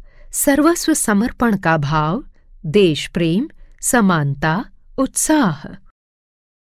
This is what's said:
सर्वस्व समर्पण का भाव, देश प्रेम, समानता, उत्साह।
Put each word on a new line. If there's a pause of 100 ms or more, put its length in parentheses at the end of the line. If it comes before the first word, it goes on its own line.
(320)
सर्वस्व
समर्पण
का
भाव, (420)
देश
प्रेम, (340)
समानता, (340)
उत्साह। (1040)